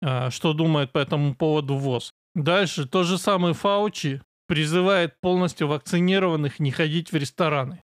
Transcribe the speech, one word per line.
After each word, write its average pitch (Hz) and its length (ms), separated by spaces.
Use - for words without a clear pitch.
а, 127 280
что 160 220
думает 151 400
по 156 60
этому 143 360
поводу 151 420
вос. 135 340
Дальше. 165 520
Тот 180 200
же 180 120
самый 180 340
Фаучи 202 720
призывает 170 720
полностью 180 480
вакцинированных 170 920
не 143 120
ходить 160 420
в 165 40
рестораны. 147 640